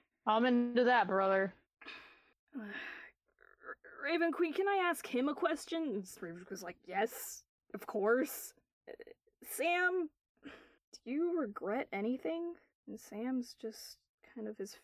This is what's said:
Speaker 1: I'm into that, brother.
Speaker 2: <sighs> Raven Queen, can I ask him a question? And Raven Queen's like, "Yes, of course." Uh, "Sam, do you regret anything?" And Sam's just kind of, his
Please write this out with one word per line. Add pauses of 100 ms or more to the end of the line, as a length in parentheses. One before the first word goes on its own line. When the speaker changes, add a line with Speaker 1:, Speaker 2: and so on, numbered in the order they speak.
(280)
Speaker 1:
I'm
into
that,
brother. (1000)
Speaker 2:
<sighs> (1400)
Raven
Queen,
can
I (120)
ask
him
a
question?
And (120)
Raven
Queen's
like,
"Yes, (320)
of
course." (340)
Uh, (580)
"Sam, (960)
do
you
regret
anything?" (340)
And
Sam's
just (360)
kind
of,
his